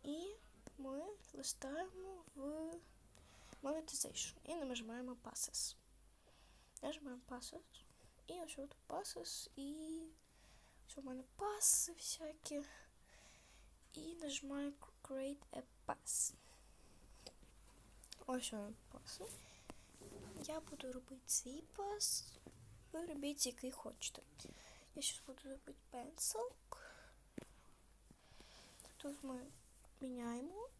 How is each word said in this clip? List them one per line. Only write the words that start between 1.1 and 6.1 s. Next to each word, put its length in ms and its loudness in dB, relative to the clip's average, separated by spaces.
листаємо 880 0
в 360 0
monetization. 720 2
І 120 0
нажимаємо 680 0
passes. 520 2